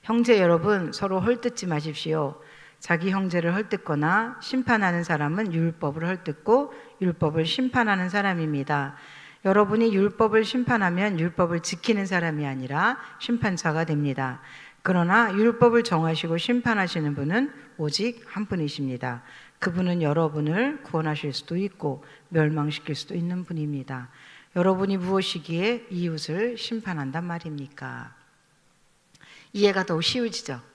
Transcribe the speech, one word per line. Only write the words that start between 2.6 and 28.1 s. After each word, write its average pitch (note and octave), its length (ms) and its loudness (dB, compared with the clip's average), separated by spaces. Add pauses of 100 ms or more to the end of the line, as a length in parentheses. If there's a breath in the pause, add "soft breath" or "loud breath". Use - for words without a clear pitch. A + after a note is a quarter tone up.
자기 E3+ 320 0
형제를 F3 440 0
헐뜯거나 G3 840 -2
심판하는 G#3 640 0
사람은 E3 500 -2
율법을 D#3+ 520 -2
헐뜯고 F#3 680 0 (280 loud breath)
율법을 E3 440 2
심판하는 G#3+ 640 0
사람입니다. D#3 840 0 (500 loud breath)
여러분이 G#3 500 4
율법을 G#3+ 480 4
심판하면 G#3 760 0
율법을 E3+ 420 0
지키는 G3 440 -2
사람이 E3+ 400 0
아니라 C#3 520 -2 (220 loud breath)
심판자가 F3 680 0
됩니다. C#3 560 -2 (420 loud breath)
그러나 F#3 500 4
율법을 A#3 500 4
정하시고 E3 540 0
심판하시는 F#3 800 0
분은 F3+ 380 0 (240 loud breath)
오직 G3 500 -2
한 G#3 180 -6
분이십니다. C3 760 -4 (360 loud breath)
그분은 F3 420 0
여러분을 D#3 840 0
구원하실 D3+ 480 -4
수도 - 240 -8
있고 E3+ 480 -6 (260 loud breath)
멸망시킬 D3+ 680 0
수도 - 200 -10
있는 F3 300 -4
분입니다. C#3 640 -6 (480 loud breath)
여러분이 F#3+ 400 2
무엇이기에 F#3 920 -2
이웃을 F3 680 -4
심판한단 E3+ 680 -6
말입니까?" C#3 920 -10 (1400 loud breath)